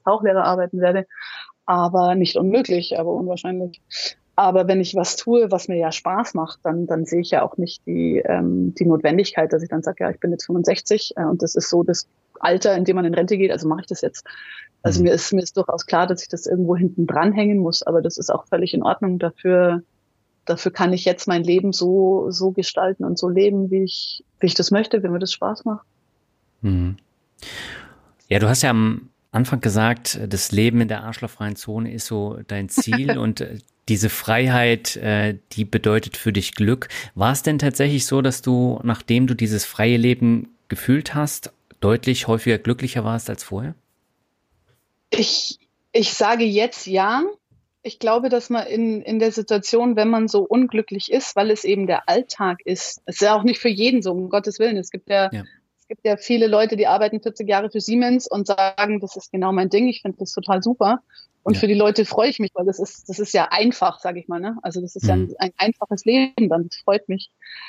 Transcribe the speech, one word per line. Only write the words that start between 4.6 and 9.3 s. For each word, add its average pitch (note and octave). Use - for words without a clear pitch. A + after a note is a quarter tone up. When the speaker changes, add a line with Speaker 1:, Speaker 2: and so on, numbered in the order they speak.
Speaker 1:
wenn F#3+
ich F3+
was F3+
tue, A#3
was F#3
mir F3+
ja D#3+
Spaß G3
macht, E3
dann, E3+
dann E3
sehe E3+
ich F3
ja D#3
auch -
nicht -
die, -
ähm, F2+
die F3
Notwendigkeit, D#3+